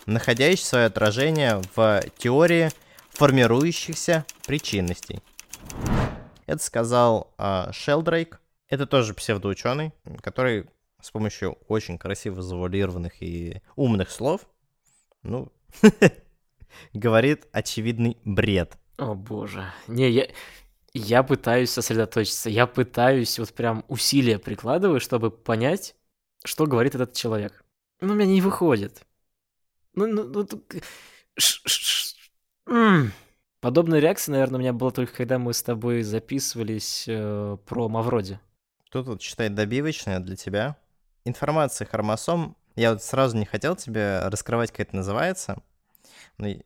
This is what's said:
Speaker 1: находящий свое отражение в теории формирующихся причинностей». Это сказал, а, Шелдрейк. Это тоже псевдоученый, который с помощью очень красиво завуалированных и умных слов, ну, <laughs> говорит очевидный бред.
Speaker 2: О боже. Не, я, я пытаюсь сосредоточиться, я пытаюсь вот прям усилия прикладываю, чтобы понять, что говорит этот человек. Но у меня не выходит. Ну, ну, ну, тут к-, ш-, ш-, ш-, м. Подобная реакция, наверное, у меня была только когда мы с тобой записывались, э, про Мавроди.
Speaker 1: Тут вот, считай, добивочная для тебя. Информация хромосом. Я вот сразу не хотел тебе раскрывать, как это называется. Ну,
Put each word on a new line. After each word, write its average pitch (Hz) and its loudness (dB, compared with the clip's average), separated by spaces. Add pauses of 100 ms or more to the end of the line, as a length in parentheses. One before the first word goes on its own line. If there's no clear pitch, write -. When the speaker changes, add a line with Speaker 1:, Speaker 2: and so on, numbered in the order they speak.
Speaker 1:
находящий 123 2
свое 120 4
отражение 117 2 (140)
в 107 4 (140)
теории 160 4 (420)
формирующихся 147 2 (200)
причинностей». 95 -4 (1300)
Это - -4
сказал, 117 2
а, 95 -2
Шелдрейк. 165 -2 (300)
Это 139 -4
тоже 113 2
псевдоученый, 120 -4 (280)
который 120 -4 (340)
с - -20
помощью 104 -6 (140)
очень 107 -4
красиво 95 -8
завуалированных 90 -4
и 85 -10 (140)
умных 110 2
слов, 147 -2 (840)
ну, 127 -8 (300)
<laughs> - 4
говорит 117 2
очевидный 117 -2
бред. 95 0 (200)
Speaker 2:
О 113 -6
боже. 101 -10 (220)
Не, 123 2
я, 123 2 (680)
я 117 2
пытаюсь 123 2
сосредоточиться, 113 -2
я 113 4
пытаюсь 123 2
вот 113 -8
прям 113 -2
усилия 123 2
прикладываю, 143 0
чтобы 113 -2
понять, 120 -2 (480)
что - -2
говорит 135 2
этот 123 -4
человек. 107 -4 (380)
Но 196 0
у - 0
меня 208 4
не 190 6
выходит. 156 0 (880)
Ну, 202 0
ну, 214 -2
ну, 202 -6
тут - -14
к-, - -16 (640)
ш-, - 0
ш-, - -2
ш-, - -4 (520)
м. 196 6 (500)
Подобная 160 4
реакция, 151 2
наверное, 131 2
у 127 -2
меня 127 0
была 123 -2
только 123 -4
когда 127 -2
мы 120 -2
с - -4
тобой 120 -2
записывались, 110 -6
э, 104 -4
про 113 -4
Мавроди. 113 -2 (520)
Speaker 1:
Тут 131 -6
вот, 107 -10
считай, - -4
добивочная 107 -2
для 92 -8
тебя. 107 -2 (480)
Информация 143 -2
хромосом. 113 -2 (200)
Я 117 4
вот 101 -4
сразу 127 0
не 104 0
хотел 151 -4
тебе 104 -2
раскрывать, 113 -2
как - -10
это - -8
называется. 107 -4 (800)
Ну, 104 -8